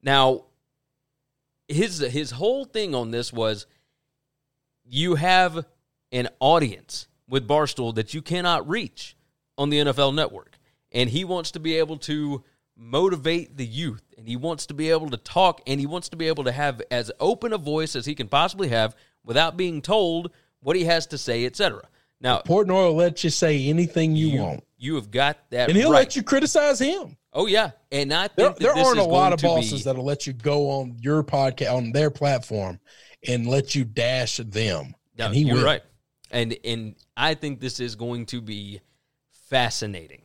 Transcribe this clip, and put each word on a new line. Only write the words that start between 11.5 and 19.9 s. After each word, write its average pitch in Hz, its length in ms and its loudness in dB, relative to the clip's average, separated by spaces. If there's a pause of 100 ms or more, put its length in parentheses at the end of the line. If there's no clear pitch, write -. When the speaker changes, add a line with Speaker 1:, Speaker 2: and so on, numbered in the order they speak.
Speaker 1:
to 170 80 -10
be 160 160 -2
able 156 220 -2
to 147 440 -4 (320)
motivate 156 840 -2
the 131 100 -8
youth, 117 360 -8 (140)
and 113 100 -20
he 117 80 -6
wants 147 320 -6
to 147 80 -10
be 156 160 -2
able 160 200 0
to 120 60 -6
talk, 175 500 0
and 139 120 -2
he 143 80 -4
wants 170 220 -8
to - 80 -14
be 160 100 -4
able 156 180 -2
to 127 80 0
have 135 280 -4 (100)
as 120 300 -4
open 226 320 0
a 214 60 -4
voice 151 360 -4
as 120 120 -8
he 147 80 -6
can 127 140 -8
possibly 175 400 0
have 113 280 0 (280)
without 156 320 0
being 170 260 -4
told 175 500 0 (300)